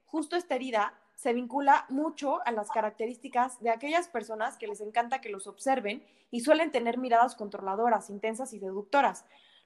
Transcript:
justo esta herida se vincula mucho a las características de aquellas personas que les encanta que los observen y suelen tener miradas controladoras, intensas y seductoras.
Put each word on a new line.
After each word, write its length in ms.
justo 300
esta 200
herida 380
se 180
vincula 560
mucho 560
a 60
las 180
características 920
de 100
aquellas 360
personas 500
que 100
les 140
encanta 380
que 100
los 180
observen 580
y 120
suelen 300
tener 260
miradas 380
controladoras, 720
intensas 440
y 60
seductoras. 640